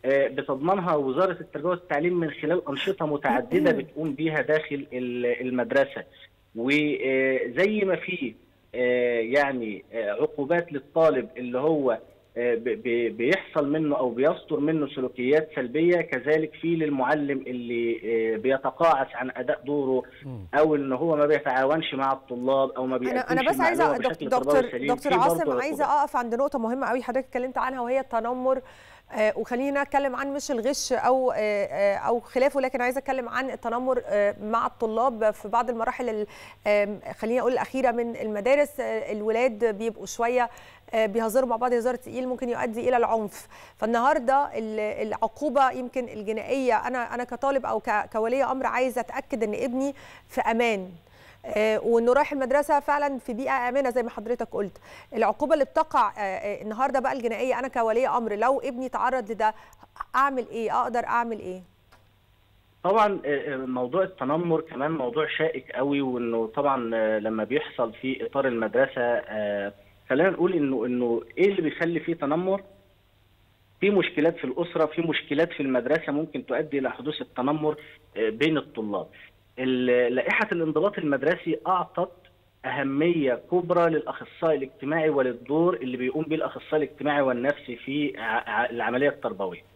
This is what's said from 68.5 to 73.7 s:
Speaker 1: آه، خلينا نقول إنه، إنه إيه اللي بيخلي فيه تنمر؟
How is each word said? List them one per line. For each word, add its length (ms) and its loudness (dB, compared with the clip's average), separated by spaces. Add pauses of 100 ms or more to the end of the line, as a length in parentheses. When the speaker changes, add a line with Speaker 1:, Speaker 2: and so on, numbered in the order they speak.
Speaker 1:
آه، 680 -2 (380)
خلينا 200 4
نقول 240 0
إنه، 320 0
إنه 360 0 (160)
إيه 100 6
اللي 140 2
بيخلي 380 0
فيه 140 -4
تنمر؟ 480 0 (1200)